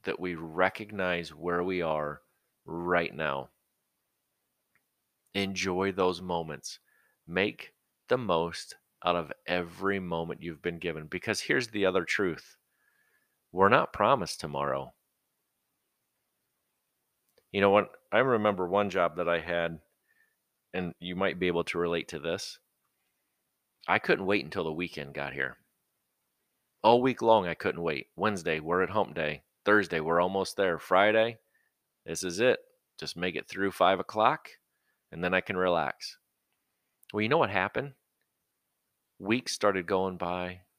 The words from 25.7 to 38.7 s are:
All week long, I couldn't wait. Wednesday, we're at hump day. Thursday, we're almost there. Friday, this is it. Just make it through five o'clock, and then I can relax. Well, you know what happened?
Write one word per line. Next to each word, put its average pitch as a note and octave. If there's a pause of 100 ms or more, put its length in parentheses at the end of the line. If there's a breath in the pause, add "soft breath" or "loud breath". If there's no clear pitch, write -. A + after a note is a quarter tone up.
All A#2+
week B2+
long, A2
I E2
couldn't E2+
wait. D#2
Wednesday, E2+
we're E2+
at F2
hump G2
day. D2+ (220)
Thursday, F#2+
we're E2
almost F#2+
there. F#2
Friday, G#2+ (640)
this E2
is F2
it. B2 (380)
Just -
make F2
it -
through G2
five F#2
o'clock, A2 (600)
and E2+
then F2+
I F#2
can F#2+
relax. E2+ (920)
Well, G#2+
you G#2+
know D3
what B2
happened? G#2 (1200)